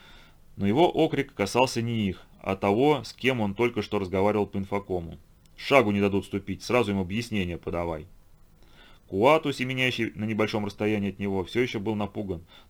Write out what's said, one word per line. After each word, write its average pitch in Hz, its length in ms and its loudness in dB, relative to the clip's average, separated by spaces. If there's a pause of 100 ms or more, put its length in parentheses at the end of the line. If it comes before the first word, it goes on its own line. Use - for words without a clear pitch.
(580)
Но 98 100 0
его 139 220 6
окрик 139 440 0
касался 120 480 2
не 113 260 0
их, 90 140 -4 (180)
а 95 160 -4
того, 120 480 2
с - 100 -14
кем 123 280 0
он 98 140 -2
только 117 260 0
что 104 160 -4
разговаривал 98 480 0
по 101 120 -8
инфокому. 92 600 -6 (380)
«Шагу 127 360 4
не 101 100 2
дадут 98 240 2
ступить, 98 360 -8
сразу 110 300 0
им 98 80 0
объяснение 95 580 -4
подавай». 85 480 -6 (1000)
Куату, 139 460 4
семенящий 127 600 -2
на 101 120 -6
небольшом 107 400 0
расстоянии 101 440 0
от 95 80 -8
него, 98 280 -2
всё 117 160 -2
ещё 120 180 -4
был 104 160 -4
напуган, 98 460 -6 (280)